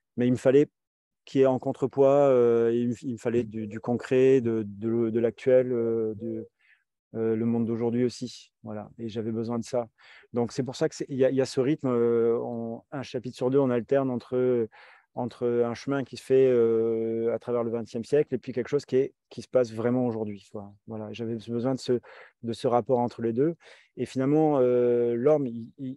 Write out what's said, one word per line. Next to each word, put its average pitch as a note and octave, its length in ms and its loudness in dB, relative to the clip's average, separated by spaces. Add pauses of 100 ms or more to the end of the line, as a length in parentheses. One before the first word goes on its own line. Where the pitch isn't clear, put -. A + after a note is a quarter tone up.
(160)
Mais A#2+ 100 0
il B2+ 60 4
me B2 40 2
fallait C3+ 300 4 (580)
qu'il C3+ 180 2
y - 20 8
ait - 20 6
en B2+ 120 2
contrepoids, C#3 720 2
euh, A#2 460 4
il, A#2+ 280 0
il C#3 100 -6
me A2 60 -8
fallait A#2+ 260 0
du, A2 220 -8
du G#2 140 -10
concret, C3 600 2
de, A2+ 260 -2
de, A2+ 440 -2
de A2+ 100 0
l'actuel, B2+ 520 2
euh, A2+ 440 -2
de, A2 320 -10 (640)
euh, A2+ 220 0
le A#2 100 0
monde A#2 200 0
d'aujourd'hui A#2 380 -2
aussi. - 480 -8 (100)
Voilà. G#2 360 -12
Et A2+ 100 -10
j'avais A2 240 -6
besoin A#2 260 -4
de A2+ 60 -6
ça. A#2+ 240 -4 (440)
Donc, A#2 200 -2
c'est C#3 100 -4
pour B2 140 -6
ça D#3+ 120 -2
qu'il - 260 -8
y C3 100 2
a, C3+ 60 4
il C3+ 60 -2
y C3 40 2
a C3 60 2
ce - 140 -4
rythme. C3+ 280 0
Euh, A#2 520 2
on, A#2 420 -8 (100)
un C#3 100 -8
chapitre B2 340 -10
sur B2+ 140 -2
deux, C3+ 80 4
on C3+ 120 2
alterne C3 400 0
entre, B2 580 -2 (460)
entre B2 320 -6 (180)
un A#2 100 -2
chemin C#3 300 -4
qui B2 120 -16
se - 60 -16
fait, C3 240 4
euh, A2+ 840 2
à A2+ 60 -4
travers A#2+ 260 -2
le A#2 60 -4
vingtième A2+ 340 -6
siècle C#3+ 300 0
et A#2+ 40 -4
puis B2 140 -10
quelque A#2 160 -6
chose C#3+ 160 -2
qui - 120 -2
est, C3+ 180 0 (160)
qui - 100 -14
se - 80 -16
passe B2 240 0
vraiment A#2+ 340 0
aujourd'hui, A2 460 -6
quoi. G2+ 220 -14 (120)
Voilà. G#2+ 260 -10
J'avais A2+ 240 -6
besoin A#2 380 -4
de B2 60 -6
ce, A#2+ 200 -2 (420)
de A#2 100 -6
ce - 140 -6
rapport A#2+ 320 0
entre A#2+ 240 -4
les A2+ 100 -2
deux. D3 240 0 (400)
Et B2+ 80 -4
finalement, D3 540 2
euh, A#2+ 560 2
l'orme, C#3+ 320 2
il, A#2 220 -10 (100)
il, C3+ 180 -10